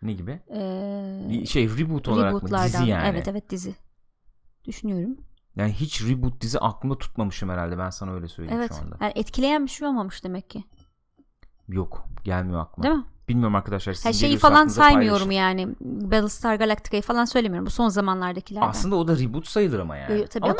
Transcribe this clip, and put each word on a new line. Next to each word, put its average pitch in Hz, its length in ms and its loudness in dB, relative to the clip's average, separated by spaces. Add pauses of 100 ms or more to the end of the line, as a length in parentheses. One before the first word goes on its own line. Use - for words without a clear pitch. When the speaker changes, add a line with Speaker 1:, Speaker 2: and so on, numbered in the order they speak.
Speaker 1:
Ne 107 100 -4
gibi? 98 280 -8 (140)
Speaker 2:
Ee, 196 720 -8
Speaker 1:
Bir 120 180 -4
şey, 117 220 2 (100)
reboot 160 300 -2
olarak 208 240 4
mı? 202 80 0
Dizi 95 120 -4
Speaker 2:
rebootlardan. 185 320 2
Speaker 1:
yani. 202 240 2
Speaker 2:
Evet, 170 200 -2
evet, 202 220 -8
dizi. 190 240 -8 (880)
Düşünüyorum. 208 520 -6 (400)
Speaker 1:
Yani 104 160 0
hiç 113 360 -2
reboot 123 320 0
dizi 113 180 -2
aklımda 131 400 -2
tutmamışım 101 500 -4
herhalde. 87 300 -4
Ben 92 120 -4
sana 95 220 -10
öyle 85 160 -8
söyleyeyim 85 320 -6
Speaker 2:
Evet. 233 140 -4
Speaker 1:
şu - 100 -8
anda. - 160 -10
Speaker 2:
Yani 208 160 -2
etkileyen 269 480 0
bir 262 60 -6
şey 294 180 -6
olmamış 214 360 -4
demek 185 260 -8
ki. 214 140 -12 (1040)
Speaker 1:
Yok. 92 360 -4 (200)
Gelmiyor 90 360 -2
aklıma. - 220 -8
Speaker 2:
Değil 302 120 2
mi? 269 100 0 (240)
Speaker 1:
Bilmiyorum 117 260 4
arkadaşlar. 98 380 -2
Sizin - 160 -2
Speaker 2:
Her 226 40 2
şeyi 208 160 0
Speaker 1:
geliyorsa 285 200 6
Speaker 2:
falan 294 120 10
Speaker 1:
aklınıza 302 220 4
Speaker 2:
saymıyorum 226 460 8
Speaker 1:
paylaşın. 190 320 2
Speaker 2:
yani. 190 200 -4
Battlestar 208 720 0
Galactica'yı 214 480 0
falan 240 220 2
söylemiyorum. 202 420 0
Bu - 40 -4
son 240 180 2
zamanlardakilerden. 190 800 -2
Speaker 1:
Aslında 185 280 2
o 165 120 2
da 160 100 4
reboot 127 280 -2
sayılır 180 320 2
ama 80 180 -6
yani. 71 160 -6
Speaker 2:
Yo, 214 60 2
yo, 208 80 0
tabii 220 180 -6
Speaker 1:
Ama - 160 2